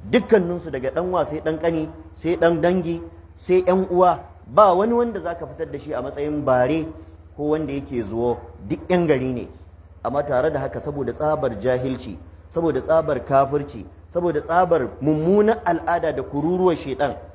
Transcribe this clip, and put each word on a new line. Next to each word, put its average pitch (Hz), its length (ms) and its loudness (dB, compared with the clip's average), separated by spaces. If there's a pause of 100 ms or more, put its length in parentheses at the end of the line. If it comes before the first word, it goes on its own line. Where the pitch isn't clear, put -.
Dukkaninsu 175 600 2
daga 131 240 -4
ɗan 180 160 -2
wa 175 160 0
sai 151 160 -6
ɗan 156 160 -2
ƙani, 160 300 -2 (260)
sai 170 220 -2
ɗan 170 260 2
dangi, 170 400 0 (320)
sai 180 320 2
ƴan 185 240 2
uwa. 180 300 4 (260)
Ba 185 260 6
wani 202 220 2
wanda 233 260 0
za 170 140 -6
ka 170 100 -10
fitar 151 220 -10
da 139 120 -10
shi 147 140 -12
a 131 80 -4
matsayin 143 440 -4
bare 131 420 2 (500)
ko 147 140 -2
wanda 151 220 -2
yake 139 320 -6
zuwo, 113 340 -2 (300)
duk - 180 -6
ƴan 175 220 2
gari 131 260 2
ne. 113 140 -8 (560)
Amma 131 180 -2
tare 139 300 0
da 143 80 -4
haka, 135 200 -6
saboda 139 320 -6
tsabar 151 460 -2
jahilci, 127 580 -2 (320)
saboda 156 320 -2
tsabar 151 460 0
kafirci, 139 580 0 (240)
saboda 170 320 -2
tsabar 165 460 2 (160)
mummunan 185 640 4
al'ada 165 480 0
da 135 80 -4
kururuwar 165 540 0
shaiɗan 135 400 -4 (180)